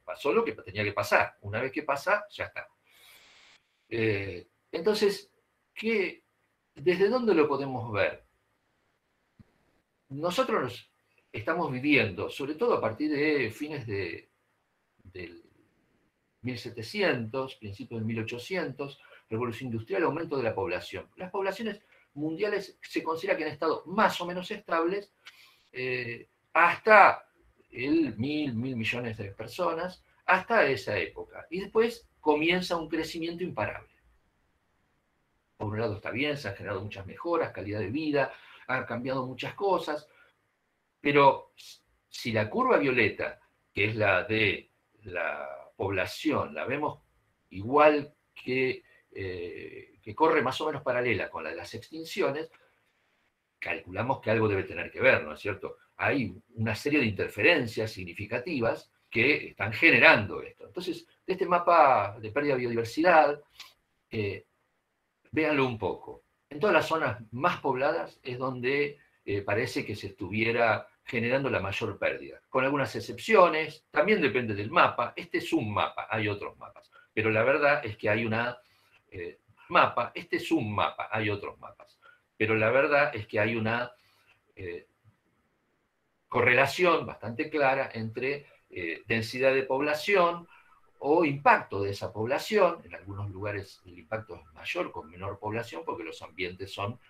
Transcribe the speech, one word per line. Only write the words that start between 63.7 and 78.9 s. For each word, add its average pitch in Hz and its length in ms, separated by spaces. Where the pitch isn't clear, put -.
eh, 101 360
véanlo 147 360
un 117 100
poco. - 460
En 143 100
todas 202 140
las 151 140
zonas 135 340
más 170 280
pobladas 143 640
es 123 140
donde, 131 640
eh, 101 160
parece 113 440
que 107 100
se 101 120
estuviera 110 800
generando 127 460
la 101 100
mayor 101 380
pérdida, 69 520
con 131 140
algunas 135 320
excepciones, 156 960
también 185 300
depende 120 340
del 104 160
mapa. 143 440
Este 180 240
es - 140
un 113 200
mapa, 85 360
hay 107 180
otros 98 300
mapas, - 320
pero 110 160
la 107 140
verdad 147 420
es 107 120
que 110 120
hay 113 160
una, 113 320